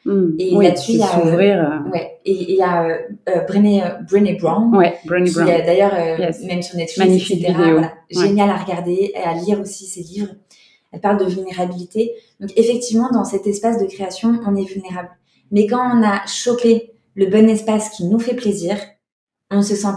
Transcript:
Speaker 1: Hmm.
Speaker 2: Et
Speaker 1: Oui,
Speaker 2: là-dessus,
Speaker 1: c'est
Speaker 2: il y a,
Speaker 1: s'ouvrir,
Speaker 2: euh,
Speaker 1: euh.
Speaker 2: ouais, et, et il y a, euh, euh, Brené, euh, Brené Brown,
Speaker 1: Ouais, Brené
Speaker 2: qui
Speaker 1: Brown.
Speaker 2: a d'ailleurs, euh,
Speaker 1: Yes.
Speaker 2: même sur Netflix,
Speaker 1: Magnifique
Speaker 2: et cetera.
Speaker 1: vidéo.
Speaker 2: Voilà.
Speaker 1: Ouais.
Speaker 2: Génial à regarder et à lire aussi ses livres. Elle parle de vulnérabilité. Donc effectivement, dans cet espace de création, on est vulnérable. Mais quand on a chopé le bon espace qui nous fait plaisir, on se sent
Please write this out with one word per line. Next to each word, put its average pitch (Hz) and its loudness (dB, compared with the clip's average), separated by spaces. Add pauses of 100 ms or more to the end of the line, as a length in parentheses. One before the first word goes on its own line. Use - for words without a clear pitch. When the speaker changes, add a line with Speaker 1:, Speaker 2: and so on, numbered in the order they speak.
Speaker 1:
Hmm. 185 2
Speaker 2:
Et 185 0
Speaker 1:
Oui, 202 6
Speaker 2:
là-dessus, 180 2
Speaker 1:
c'est 226 2
Speaker 2:
il - 4
y 214 2
a, 196 2
Speaker 1:
s'ouvrir, 175 2
Speaker 2:
euh, 151 -2
Speaker 1:
euh. - -8
Speaker 2:
ouais, - -8
et, 190 0
et 180 -4
il 190 0
y 190 2
a, 175 0
euh, 165 -2 (320)
euh, 175 0
Brené, 202 2
euh, 175 -2 (180)
Brené 190 2
Brown, 220 2
Speaker 1:
Ouais, 175 4 (100)
Brené 180 0
Speaker 2:
qui 165 0
Speaker 1:
Brown. 165 2
Speaker 2:
a 170 2
d'ailleurs, 190 2
euh, 165 -2
Speaker 1:
Yes. 165 -4
Speaker 2:
même 180 -4
sur 175 -10
Netflix, 165 -6
Speaker 1:
Magnifique 185 2
Speaker 2:
et 180 -4
cetera. 175 0
Speaker 1:
vidéo. 160 6
Speaker 2:
Voilà. 160 -2 (220)
Speaker 1:
Ouais. 180 2
Speaker 2:
Génial 202 2
à - -2
regarder 175 -4
et - -10
à 165 -4
lire 196 -2
aussi - -12
ses 180 -14
livres. 190 -10 (640)
Elle 175 -16
parle 202 2
de 190 0
vulnérabilité. 180 -4 (260)
Donc 196 -10
effectivement, 233 2
dans 208 2
cet 196 -4
espace 202 0
de 196 0
création, 196 -2
on 196 0
est 196 -2
vulnérable. 185 -10 (420)
Mais 202 2
quand 247 0 (120)
on 233 6
a 196 0
chopé 233 0 (220)
le 196 0
bon 214 4
espace 214 0
qui - -6
nous 214 2
fait 233 -2
plaisir, 190 -4 (760)
on 202 2
se 202 0
sent 202 -2